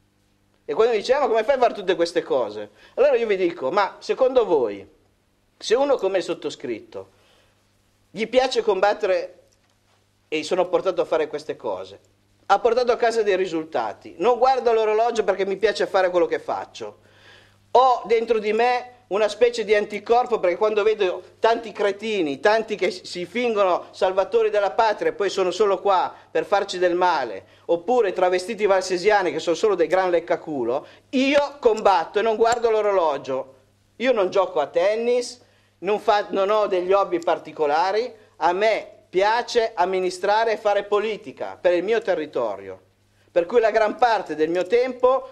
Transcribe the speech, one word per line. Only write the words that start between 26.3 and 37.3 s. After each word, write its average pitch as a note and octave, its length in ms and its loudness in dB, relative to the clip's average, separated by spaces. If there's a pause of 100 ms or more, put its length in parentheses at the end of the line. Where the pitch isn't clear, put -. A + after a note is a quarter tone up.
farci F#3+ 340 -2
del F3+ 180 2
male, D3 480 0 (220)
oppure F#3+ 460 0
travestiti F#3 540 -2
valsesiani F#3 640 0
che C#3+ 80 -6
sono E3 160 -2
solo G3+ 220 0
dei E3 100 2
gran F#3 240 0
leccaculo, D#3 760 -4 (240)
io C#4 500 0
combatto G3+ 580 2
e G3+ 40 2
non A3+ 120 0
guardo A3+ 360 2
l'orologio. D#3+ 840 0 (420)
Io B3 160 2
non G3 160 0
gioco F3+ 300 0
a C#3+ 80 0
tennis, A3+ 760 -2 (380)
non G3+ 220 -2
fa-, G#3 300 2
non F#3+ 200 0
ho G#3+ 160 2
degli F3+ 260 0
hobby F3+ 280 2
particolari, E3+ 920 -2 (260)